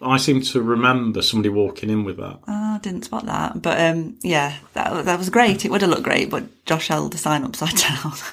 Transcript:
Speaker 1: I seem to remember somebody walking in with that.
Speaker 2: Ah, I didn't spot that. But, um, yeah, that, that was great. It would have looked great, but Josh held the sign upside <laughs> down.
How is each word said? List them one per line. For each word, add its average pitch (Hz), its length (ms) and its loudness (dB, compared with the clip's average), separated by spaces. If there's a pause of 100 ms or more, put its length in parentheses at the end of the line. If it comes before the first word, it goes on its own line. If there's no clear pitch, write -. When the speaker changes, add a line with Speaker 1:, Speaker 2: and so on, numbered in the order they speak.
Speaker 1:
I 131 140 4
seem 131 260 2
to 131 180 0
remember 117 640 2
somebody 104 280 2
walking 104 380 0
in 107 160 0
with 95 120 -6
that. 95 320 -12
Speaker 2:
Ah, 214 260 -2
I 208 40 -4
didn't 185 260 -8
spot - 220 -8
that. - 360 -4
But, 165 180 2
um, 165 420 0
yeah, 147 340 0 (160)
that, - 320 -2
that 175 140 0
was 185 120 -4
great. 233 340 4
It 190 60 -2
would 196 120 0
have 180 80 4
looked - 120 2
great, - 280 2
but - 360 -8
Josh 160 220 0
held 151 240 -2
the - 60 -8
sign 147 260 0
upside 156 300 -4
<laughs> - 20 -6
down. 151 380 0 (180)